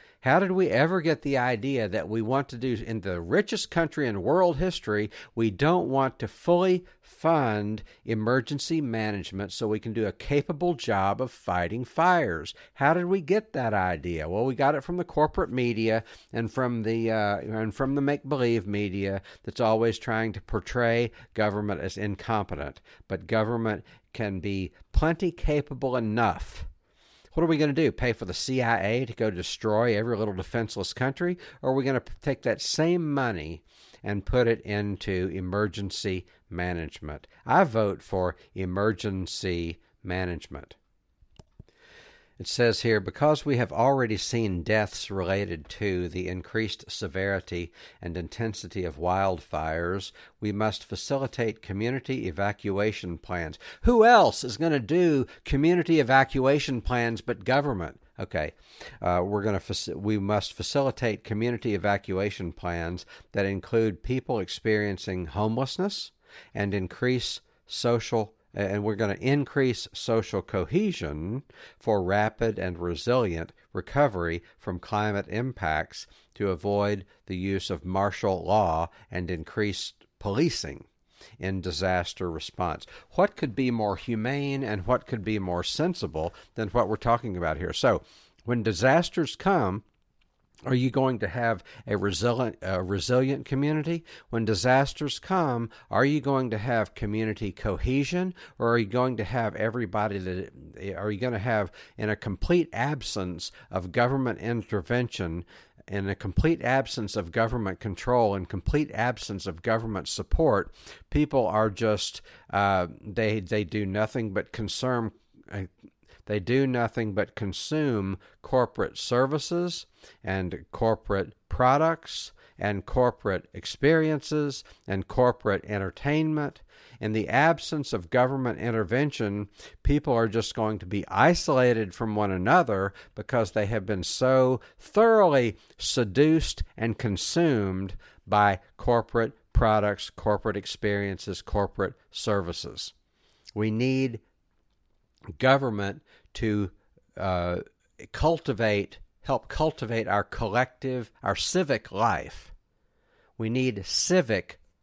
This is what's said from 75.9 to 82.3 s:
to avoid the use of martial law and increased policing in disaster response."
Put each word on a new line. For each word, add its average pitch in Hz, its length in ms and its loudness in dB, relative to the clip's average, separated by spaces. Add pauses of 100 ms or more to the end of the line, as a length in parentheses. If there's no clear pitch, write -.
to 101 160 -2
avoid 101 560 0 (220)
the 95 100 -6
use 95 320 -2
of 87 160 -6
martial 95 580 0
law 85 460 2 (200)
and 90 220 -4
increased 95 720 -6 (140)
policing 104 640 -2 (560)
in 95 220 -4
disaster 90 680 -2
response." 80 560 -6 (260)